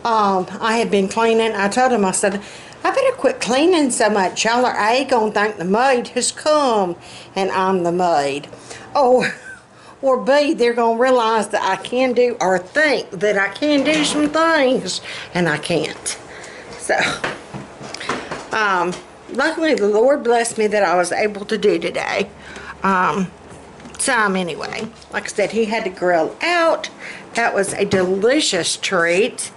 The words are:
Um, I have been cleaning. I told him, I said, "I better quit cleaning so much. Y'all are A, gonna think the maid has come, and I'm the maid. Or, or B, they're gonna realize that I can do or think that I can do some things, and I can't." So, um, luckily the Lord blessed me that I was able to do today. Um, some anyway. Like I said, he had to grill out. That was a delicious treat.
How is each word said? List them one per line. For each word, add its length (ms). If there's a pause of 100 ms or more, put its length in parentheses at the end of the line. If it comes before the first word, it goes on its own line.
Um, 440 (120)
I 180
have 120
been 180
cleaning. 440
I 160
told 240
him, 140
I 60
said, 300 (420)
"I 60
better 280
quit 220
cleaning 520
so 180
much. 360
Y'all 200
are 100
A, 280
gonna 280
think 260
the 80
maid 440
has 220
come, 640 (400)
and 160
I'm 320
the 80
maid. 560 (480)
Or, 400 (680)
or 160
B, 380
they're 180
gonna 260
realize 500
that 120
I 140
can 380
do 280
or 160
think 540
that 260
I 120
can 340
do 220
some 240
things, 720 (340)
and 120
I 120
can't." 580 (640)
So, 180 (1500)
um, 420 (400)
luckily 420
the 120
Lord 360
blessed 340
me 80
that 160
I 140
was 160
able 340
to 140
do 180
today. 500 (560)
Um, 480 (680)
some 380
anyway. 520 (240)
Like 140
I 20
said, 240
he 140
had 180
to 60
grill 520
out. 480 (460)
That 180
was 200
a 120
delicious 920
treat. 800